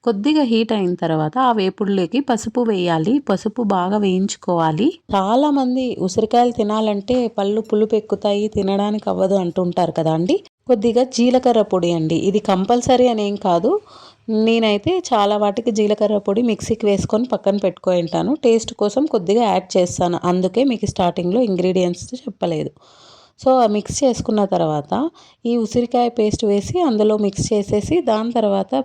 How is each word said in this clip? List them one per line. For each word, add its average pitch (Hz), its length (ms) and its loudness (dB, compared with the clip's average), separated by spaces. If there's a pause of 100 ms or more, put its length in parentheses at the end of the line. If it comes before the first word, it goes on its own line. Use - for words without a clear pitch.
కొద్దిగా 262 400 0
హీట్ 226 300 0
అయిన 185 220 0
తర్వాత 160 420 -2
ఆ 254 140 2
వేపుడులోకి 196 720 -2
పసుపు 233 400 -2
వేయాలి. 180 580 0
పసుపు 208 440 -4
బాగా 196 340 0
వేయించుకోవాలి. 185 920 0 (240)
చాలా 220 400 2
మంది 254 340 0 (140)
ఉసిరికాయలు 233 580 2
తినాలంటే 214 600 -2 (100)
పళ్ళు 208 340 -2
పులుపు 220 340 0
ఎక్కుతాయి, 208 540 -2
తినడానికి 202 600 -2
అవ్వదు 190 300 0
అంటుంటారు 175 580 -2
కదా 160 160 0
అండి. 185 240 0 (300)
కొద్దిగా 240 360 2 (100)
జీలకర్ర 247 480 4
పొడి 180 300 0
అండి, 160 320 0
ఇది 196 160 2
కంపల్సరీ 240 680 2
అని 220 160 0
ఏం 202 120 -2
కాదు. 190 360 2 (680)
నేనైతే 220 520 2 (140)
చాలా 208 320 2
వాటికి 208 340 0
జీలకర్ర 208 460 0
పొడి 202 240 0
మిక్సీకి 226 440 -2
వేసుకొని 208 420 0
పక్కన 196 300 0
పెట్టుకొని 180 440 0
ఉంటాను. 170 400 0
టేస్ట్ 226 340 2
కోసం 208 300 0
కొద్దిగా 208 380 0
యాడ్ 185 280 0
చేస్తాను, 180 520 0
అందుకే 180 400 0
మీకు 226 240 0
స్టార్టింగ్లో 180 540 -2
ఇంగ్రీడియంట్స్ 180 720 0
చెప్పలేదు. 165 560 -6 (680)
So, 262 180 2
ఆ 240 100 4
మిక్స్ 208 300 -2
చేసుకున్న 226 480 0
తర్వాత 160 480 -2 (520)
ఈ 233 120 0
ఉసిరికాయ 240 520 0
పేస్ట్ 214 360 -2
వేసి 202 360 0
అందులో 214 360 2
మిక్స్ 202 300 -2
చేసేసి, 208 540 -2
దాని 226 300 -2
తర్వాత 214 540 0